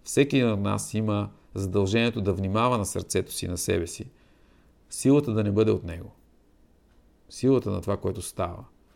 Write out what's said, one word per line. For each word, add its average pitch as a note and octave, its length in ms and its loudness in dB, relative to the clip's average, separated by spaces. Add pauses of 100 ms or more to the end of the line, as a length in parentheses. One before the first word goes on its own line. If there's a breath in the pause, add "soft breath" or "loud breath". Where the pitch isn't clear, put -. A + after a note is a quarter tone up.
всеки C#3 340 2
един A#2+ 140 4
от G#2 80 0
нас G2+ 340 -2
има G#2 360 0 (240 soft breath)
задължението G2+ 680 0
да G2 120 2
внимава G#2+ 440 0
на G2+ 80 -2
сърцето - 460 -4
си, - 160 -6
на F2+ 100 -4
себе F2 300 -2
си. - 220 -12 (800 soft breath)
Силата C#3 440 2
да G#2+ 100 2
не G2+ 80 2
бъде A2 200 4
от F#2+ 120 0
него. E2+ 280 -12 (1160)
Силата B2+ 420 2
на F#2+ 100 -2
това, G2 160 -2
което F#2+ 240 -4
става, F2 420 -6 (320 soft breath)